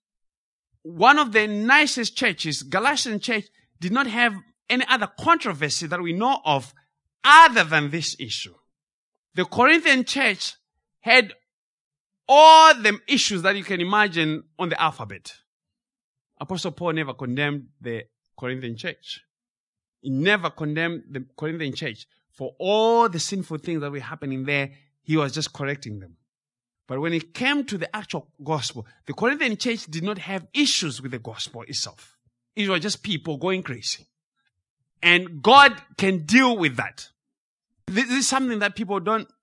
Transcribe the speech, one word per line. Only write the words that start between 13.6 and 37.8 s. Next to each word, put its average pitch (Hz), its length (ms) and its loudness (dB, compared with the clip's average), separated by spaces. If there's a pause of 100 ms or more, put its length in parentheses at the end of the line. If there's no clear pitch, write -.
can 180 180 -4
imagine 170 600 0 (140)
on 175 120 -4
the 165 100 -4
alphabet. 113 540 -6 (1040)
Apostle 175 320 -8
Paul 170 220 -4
never 151 200 -4
condemned 139 560 -6 (120)
the 117 240 -10 (340)
Corinthian 127 380 -10
church. - 440 -14 (800)
He - 100 -12
never 170 400 -2
condemned 160 600 -6
the 131 180 -12 (100)
Corinthian 156 380 -8
church 120 320 -12 (240)
for - 260 -14
all 220 520 2
the 170 100 -6
sinful 165 400 -8
things 160 220 -6
that 143 100 -8
were 143 80 -10
happening 131 460 -10
there. 139 260 -2 (320)
He 156 140 0
was 139 160 -2
just 151 200 -8
correcting 139 460 -10
them. 85 180 -20 (680)
But 131 120 -8
when 165 140 -4
it 165 200 -6
came 277 320 -2
to 208 120 -10
the 165 180 -8
actual 202 360 -12 (120)
gospel, 135 440 -6 (180)
the 147 80 -10
Corinthian 254 440 -2
church 233 280 -6
did 160 180 -10
not 202 140 -6
have 180 360 -10
issues 160 480 -2
with 131 100 -12
the 123 80 -10
gospel 117 440 -14
itself. - 540 -12 (380)
It 202 120 -2
was 185 140 0
just 196 220 -6
people 160 340 -6
going 185 260 -4
crazy. 123 440 -12 (960)
And 170 380 2
God 254 400 8 (160)
can 190 280 -2
deal 240 320 4
with 151 200 -2
that. 104 320 -10 (760)